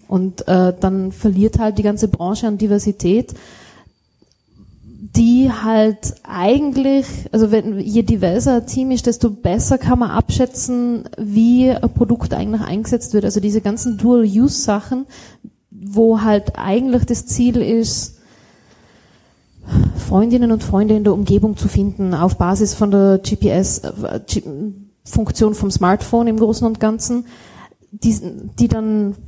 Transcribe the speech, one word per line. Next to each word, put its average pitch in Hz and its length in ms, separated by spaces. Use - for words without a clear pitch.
Und, 185 420
äh, 185 300
dann 190 340
verliert 214 480
halt 214 180
die 208 60
ganze 208 240
Branche 190 400
an 208 100
Diversität, 202 720
die 240 360
halt 220 600
eigentlich, 262 840
also 220 220
wenn, 214 260
je 214 240
diverser 220 540
ein 233 100
Team 262 240
ist, 247 160
desto 233 240
besser 208 480
kann 247 220
man - 100
abschätzen, 247 960
wie 233 540
ein - 240
Produkt 233 400
eigentlich 214 280
eingesetzt 220 520
wird. 208 100
Also 202 140
diese 208 220
ganzen 214 380
Dual-Use-Sachen, 233 1080
wo 214 520
halt 208 360
eigentlich 247 460
das - 220
Ziel 240 320
ist, - 600
Freundinnen 233 540
und 220 140
Freunde 208 320
in 214 80
der 202 100
Umgebung 202 420
zu 214 120
finden, 196 460
auf 165 220
Basis 196 380
von 208 160
der 196 280
G 196 180
P - 140
S, - 280
äh, - 480
G-, - 160
Funktion 214 500
vom 196 160
Smartphone 208 560
im 220 120
Großen 214 280
und 220 140
Ganzen, 233 460
die, 214 240
die 240 100
dann 214 480